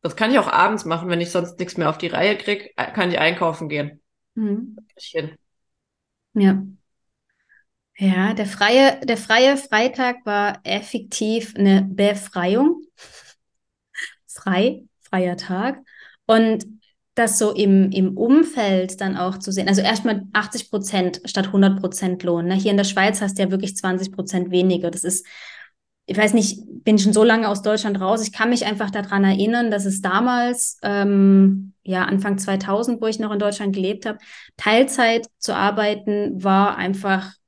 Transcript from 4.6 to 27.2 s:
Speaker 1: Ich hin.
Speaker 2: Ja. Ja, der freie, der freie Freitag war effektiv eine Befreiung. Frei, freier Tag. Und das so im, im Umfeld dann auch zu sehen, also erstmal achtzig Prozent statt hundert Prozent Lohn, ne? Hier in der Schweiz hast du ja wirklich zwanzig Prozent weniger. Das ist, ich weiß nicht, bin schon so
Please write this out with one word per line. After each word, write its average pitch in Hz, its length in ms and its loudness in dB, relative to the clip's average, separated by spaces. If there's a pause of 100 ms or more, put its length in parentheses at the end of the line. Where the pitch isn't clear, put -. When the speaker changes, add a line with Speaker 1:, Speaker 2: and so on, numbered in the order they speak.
Speaker 1:
Ich - 100 -20
hin. 156 300 -8 (960)
Speaker 2:
Ja. 196 280 4 (1300)
Ja, 196 380 0
der 214 120 -4
freie, 254 580 4
der 226 120 0
freie 254 400 4
Freitag 247 680 -2
war 202 400 -2
effektiv 220 920 -6
eine 196 260 6
Befreiung. 202 1000 0 (1400)
Frei, 202 580 0 (160)
freier 180 360 -2
Tag. 202 420 -4 (480)
Und 220 400 2 (480)
das 226 240 0
so 208 140 2
im, 196 380 4
im 190 260 0
Umfeld 208 840 2
dann 190 160 -4
auch 185 200 -4
zu - 140 -8
sehen, 190 160 -2
also 196 140 4
erstmal 214 400 -2 (100)
achtzig 214 380 -4
Prozent 190 560 -4
statt 190 260 -4
hundert 196 280 4
Prozent 185 420 -4
Lohn, 170 240 -2
ne? 185 80 0
Hier 196 160 0
in 202 80 2
der 196 60 2
Schweiz 196 360 0
hast 196 180 -4
du 202 40 0
ja 185 80 0
wirklich 190 260 -4
zwanzig 185 360 -4
Prozent 180 380 -4
weniger. 180 400 2
Das - 140 -8
ist, - 220 -4 (800)
ich 185 100 -6
weiß 208 160 2
nicht, 208 340 0
bin - 320 2
schon 196 140 4
so 214 100 4